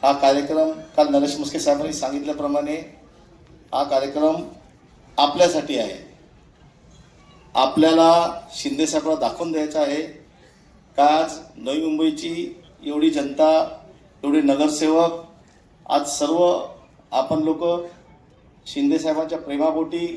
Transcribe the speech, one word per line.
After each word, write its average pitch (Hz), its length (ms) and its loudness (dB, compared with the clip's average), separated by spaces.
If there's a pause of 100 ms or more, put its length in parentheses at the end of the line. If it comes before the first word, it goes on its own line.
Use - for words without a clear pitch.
हा 139 80 6
कार्यक्रम 143 600 2 (240)
काल 151 140 4
नरेश 143 280 2
म्हस्के 151 220 -6
साहेबांनी 147 340 0
सांगितल्याप्रमाणे 143 800 -4 (1000)
हा 131 100 0
कार्यक्रम 143 520 0 (800)
आपल्यासाठी 147 640 2
आहे. 104 140 -4 (1600)
आपल्याला 165 840 4 (160)
शिंदे 147 320 -2
साहेबांना 156 320 -2
दाखवून 165 320 -2
द्यायचं 151 280 -4
आहे 147 220 0 (960)
का 143 80 6 (140)
आज 160 180 -4 (200)
नवी 151 280 -4
मुंबईची 160 760 -4 (240)
एवढी 151 240 2
जनता, 156 720 0 (440)
एवढे 143 180 2
नगरसेवक, 156 840 2 (600)
आज 147 220 -2
सर्व 165 380 0 (680)
आपण 156 320 -2
लोक 156 220 -2 (1000)
शिंदे 143 320 0
साहेबांच्या 160 380 -4
प्रेमापोटी 160 800 -2